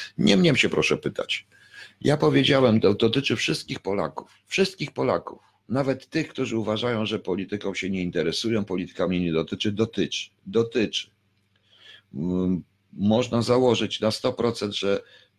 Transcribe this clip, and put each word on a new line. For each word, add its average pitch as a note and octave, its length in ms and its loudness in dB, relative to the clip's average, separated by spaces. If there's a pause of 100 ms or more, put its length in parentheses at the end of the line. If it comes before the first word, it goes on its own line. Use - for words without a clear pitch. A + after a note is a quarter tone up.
(180)
Nie G3 180 4
mnie E3+ 200 4
się G2+ 120 2
proszę - 280 0
pytać. - 500 -6 (540)
Ja C#3 160 2
powiedziałem, C3+ 640 4
to G2+ 140 6
dotyczy A#2 420 2
wszystkich - 440 -4
Polaków. F#2+ 500 -4 (160)
Wszystkich F#3 460 -2
Polaków. A2+ 460 -2 (300)
Nawet C3 380 -2
tych, D#3+ 220 -4
którzy A2+ 300 -4
uważają, A2 480 -2
że G#2 120 -4
polityką F#2+ 560 -6
się F#2+ 160 -6
nie F#2+ 120 -2
interesują, F2 640 -2
polityka F2+ 440 -4
mnie F2+ 120 0
nie E2+ 120 0
dotyczy, F2 400 -2
dotyczy. G2+ 580 -4 (160)
Dotyczy. A2+ 640 -2 (1040)
Mm, F2+ 480 -2 (300)
można A2+ 500 2
założyć A#2 580 2
na G#2+ 100 2
sto B2+ 220 -2
procent, A2 420 -2
że G2 280 -2 (360)